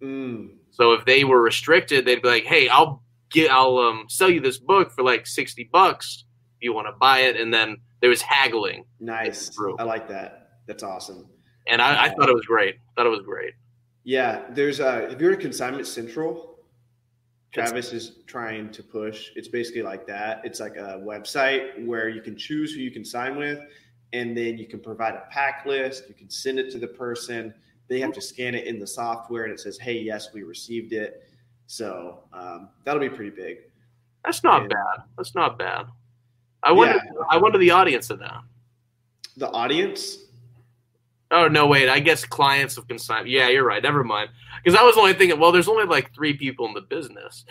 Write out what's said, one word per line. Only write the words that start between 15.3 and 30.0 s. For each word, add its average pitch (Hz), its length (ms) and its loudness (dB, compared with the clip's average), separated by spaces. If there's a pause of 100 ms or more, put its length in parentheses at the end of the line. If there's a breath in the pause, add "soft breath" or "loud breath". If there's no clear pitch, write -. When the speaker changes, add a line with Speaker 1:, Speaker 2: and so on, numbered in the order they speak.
Speaker 1:
a 196 40 0
Consignment 135 500 -8
Central, 156 720 -10 (960)
Speaker 2:
That's 117 160 -4
Speaker 1:
Travis 123 220 -8
is - 340 -14
trying 110 440 -12
to 104 120 -20
push. 107 520 -12
It's 107 120 -14
basically 120 340 -6
like 95 260 -10
that. 104 360 -8
It's 117 160 -12
like 107 160 -12
a 95 300 -14
website 117 800 -4
where 113 240 -4
you 110 120 -10
can 110 160 -14
choose 151 360 -6
who 131 80 -12
you 127 100 -8
can 110 140 -16
sign 127 320 -8
with, 147 220 -6 (540 soft breath)
and 120 240 -6
then 117 200 -6
you 110 100 -16
can 107 120 -16
provide 110 360 -8
a - 160 -16
pack 139 340 -4
list. 135 440 -6
You 104 60 -20
can - 140 -20
send 131 300 -6
it 131 120 -6
to 127 60 -14
the 117 100 -10
person. 117 640 -12 (340)
They 127 140 -4
have 135 120 -4
to - 80 -14
scan 123 320 -8
it 117 140 -8
in 113 120 -8
the 101 80 -12
software, 117 580 -8
and 107 80 -8
it 95 80 -14
says, 101 160 -14
"Hey, 120 200 -8
yes, 107 360 -10